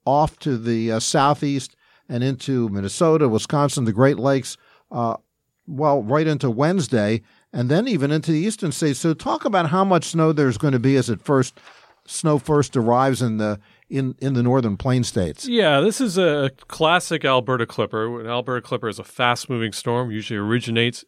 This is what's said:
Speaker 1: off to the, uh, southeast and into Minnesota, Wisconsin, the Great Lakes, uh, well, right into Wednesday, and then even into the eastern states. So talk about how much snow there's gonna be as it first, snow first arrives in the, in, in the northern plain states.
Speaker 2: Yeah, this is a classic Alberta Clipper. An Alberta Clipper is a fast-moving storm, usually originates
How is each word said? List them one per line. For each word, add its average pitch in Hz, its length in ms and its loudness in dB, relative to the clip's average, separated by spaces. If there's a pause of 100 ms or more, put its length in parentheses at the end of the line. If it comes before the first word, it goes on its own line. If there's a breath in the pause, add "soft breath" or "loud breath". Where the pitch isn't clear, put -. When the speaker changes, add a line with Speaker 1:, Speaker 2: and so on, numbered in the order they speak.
Speaker 1:
off 143 340 2
to 131 180 -2
the, 113 320 -2
uh, 113 120 0
southeast 143 760 0 (320 soft breath)
and 120 160 -4
into 131 460 -2
Minnesota, 143 580 2
Wisconsin, 139 560 0
the 110 80 0
Great 131 260 4
Lakes, 131 380 -2 (340 soft breath)
uh, 117 280 -4 (500)
well, 143 340 0
right 143 240 0
into 143 240 0
Wednesday, 117 720 0 (300 soft breath)
and 123 160 -2
then 196 220 2
even 143 200 0
into 156 220 0
the 156 80 2
eastern 196 320 -2
states. 147 280 -2
So 165 140 2
talk 294 300 -4
about 190 240 2
how 185 160 2
much 185 220 2
snow 160 260 2
there's 139 260 2
gonna 135 220 2
be 135 160 4
as 123 140 2
it 101 120 -4
first, 135 380 0 (460 loud breath)
snow 151 340 0
first 147 380 0
arrives 123 440 2
in 113 140 -2
the, 104 240 -2 (300 soft breath)
in, 135 300 -4
in 135 140 -2
the 120 80 0
northern 123 360 2
plain 127 260 0
states. 87 420 -4
Speaker 2:
Yeah, 185 360 2
this 202 180 0
is 196 180 -2
a 147 340 2 (180)
classic 165 560 0
Alberta 127 400 0
Clipper. 113 560 -4
An 110 60 -12
Alberta 123 380 -6
Clipper 120 220 -6
is 104 120 -8
a 95 40 -12
fast-moving 120 720 -2
storm, 120 360 -4
usually 107 300 -6
originates 117 680 -2